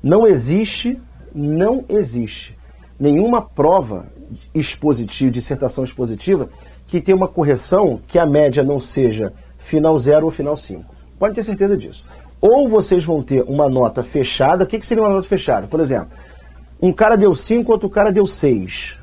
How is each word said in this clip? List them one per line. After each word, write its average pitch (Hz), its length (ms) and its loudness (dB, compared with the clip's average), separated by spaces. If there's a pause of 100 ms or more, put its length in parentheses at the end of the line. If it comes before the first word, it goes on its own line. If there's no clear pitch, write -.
Não 202 260 4
existe, 202 720 0 (320)
não 170 560 -2
existe 120 680 -4 (440)
nenhuma 185 420 2
prova 143 640 0 (480)
expositiva, 131 800 -2
dissertação 131 520 -6
expositiva, 127 640 -4 (380)
que 170 160 -4
tenha 190 140 2
uma 185 120 0
correção 147 800 0
que 175 120 2
a 165 80 4
média 143 360 2
não 139 160 0
seja 110 540 -2 (240)
final 156 400 0
zero 147 280 2
ou 160 60 0
final 147 240 -6
cinco. - 380 -16 (240)
Pode 202 160 -2
ter 220 100 -6
certeza 202 320 0
disso. - 300 -14 (340)
Ou 247 300 4
vocês 196 340 2
vão 156 200 -2
ter 127 180 0
uma 143 260 0
nota 127 360 0
fechada. 147 600 0
O - 20 -14
que 226 100 -6
que - 80 -10
seria 220 160 0
uma 208 80 2
nota 190 180 0
fechada? 104 380 -2
Por 156 140 -4
exemplo, 127 300 -2 (680)
um 180 140 2
cara 220 240 4
deu 196 160 4
cinco, 233 380 -2
outro 208 180 0
cara 208 220 2
deu 196 160 2
seis. 110 760 -4